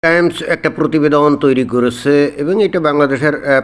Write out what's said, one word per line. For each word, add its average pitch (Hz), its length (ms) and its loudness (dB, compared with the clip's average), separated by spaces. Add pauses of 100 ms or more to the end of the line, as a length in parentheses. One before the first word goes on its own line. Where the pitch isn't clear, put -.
টাইমস 170 380 0
একটা 156 280 -2
প্রতিবেদন 147 680 2
তৈরি 135 280 2
করেছে 123 600 0
এবং 160 380 -2
এটা 190 180 0
বাংলাদেশের, 147 640 0
আহ, 135 200 2